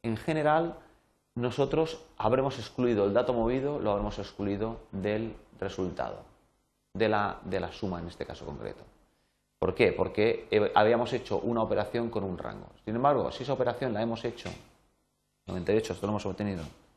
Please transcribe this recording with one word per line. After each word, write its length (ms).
en 140
general 600
nosotros 680
habremos 420
excluido 460
el 80
dato 220
movido, 440
lo 120
habremos 280
excluido 640
del 460
resultado, 640
de 160
la, 340
de 160
la 100
suma 300
en 80
este 160
caso 220
concreto. 360
¿Por 140
qué? 180
Porque, 600
eh, 220
habíamos 380
hecho 280
una 220
operación 480
con 120
un 160
rango. 300
Sin 100
embargo, 380
si 100
esa 120
operación 380
la 80
hemos 240
hecho, 240
noventa 260
y 40
ocho, 180
esto 120
lo 60
hemos 140
obtenido 360